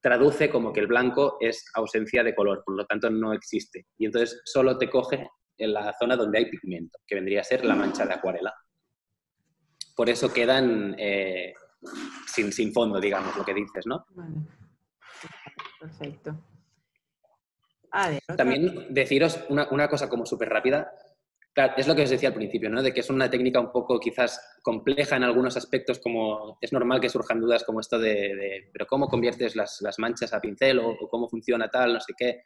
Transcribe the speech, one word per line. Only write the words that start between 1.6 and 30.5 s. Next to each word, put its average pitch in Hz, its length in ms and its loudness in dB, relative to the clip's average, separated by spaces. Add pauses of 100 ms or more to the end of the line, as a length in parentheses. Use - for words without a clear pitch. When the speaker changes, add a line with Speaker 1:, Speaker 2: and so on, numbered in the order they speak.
Speaker 1:
ausencia 110 480 0
de 113 120 2
color, 101 300 0
por 98 120 -4
lo 101 100 -4
tanto 107 240 0
no 110 240 -2
existe. - 520 -8 (120)
Y 110 80 0
entonces 117 380 -2
solo 131 340 2
te 127 100 0
coge - 400 -2 (300)
en 110 160 0
la 104 240 -4
zona 120 180 2
donde 107 220 2
hay 117 100 2
pigmento, 87 580 -10
que 101 100 -4
vendría 98 260 0
a - 20 -4
ser 127 200 0
la 107 100 4
mancha 98 320 0
de 92 80 -2
acuarela. 92 400 -4 (1400)
Por 117 140 2
eso 120 240 2
quedan, 117 680 2
eh, 95 540 -2 (760)
sin, 107 240 -2
sin 107 220 -2
fondo, 110 260 2
digamos, 95 380 -2
lo 98 80 -4
que 98 80 -4
dices, 190 340 -6
¿no? 143 240 -8
Speaker 2:
Vale. 170 260 -12 (1400)
Perfecto. 156 580 -12 (1500)
A 190 180 0
ver, 143 160 -4
otra 165 120 -10
Speaker 1:
También 139 540 0
deciros 156 580 2
una, 143 220 0
una 147 180 2
cosa 143 200 -2
como 117 160 -2
súper 120 240 -4
rápida. 127 440 2 (640)
Claro, 135 220 6
es 135 100 2
lo 160 80 8
que 151 60 6
os 135 80 4
decía 131 180 2
al 117 60 0
principio, 110 340 -4
¿no? 123 140 0
De 131 100 2
que 131 80 -2
es - 80 -4
una 131 220 2
técnica 127 280 2
un 120 140 0
poco 123 260 2
quizás - 640 -2
compleja 139 540 0
en 127 80 2
algunos 123 320 2
aspectos, 127 440 -2
como 110 600 -4
es - 100 -6
normal 127 300 2
que 127 80 0
surjan 113 320 -2
dudas 117 240 2
como 110 160 -4
esto 113 180 -2
de, 101 380 0
de, 98 380 -8
"¿pero - 120 -6
cómo 139 220 0
conviertes 117 480 0
las, 104 240 -4
las 101 180 -6
manchas 117 360 -4
a 104 80 -2
pincel?", 131 380 2